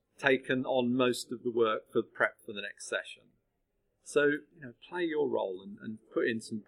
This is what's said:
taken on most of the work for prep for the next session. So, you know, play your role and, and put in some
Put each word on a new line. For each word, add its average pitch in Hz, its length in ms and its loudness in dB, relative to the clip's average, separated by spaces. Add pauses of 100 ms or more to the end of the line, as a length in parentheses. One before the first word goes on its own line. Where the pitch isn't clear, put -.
(180)
taken 135 480 2
on 123 300 2
most 123 360 2
of 117 120 -10
the 120 80 0
work 113 400 2
for 117 100 2
prep - 340 0 (100)
for 110 80 -12
the 101 80 -8
next - 260 -14
session. 90 360 -6 (800)
So, 147 220 2
you 147 360 -2
know, 120 120 -14 (160)
play 175 140 -4
your 151 260 0
role 98 340 -4
and, 101 180 -16
and 110 160 -10 (160)
put 165 140 0
in 113 140 -2
some 110 260 -8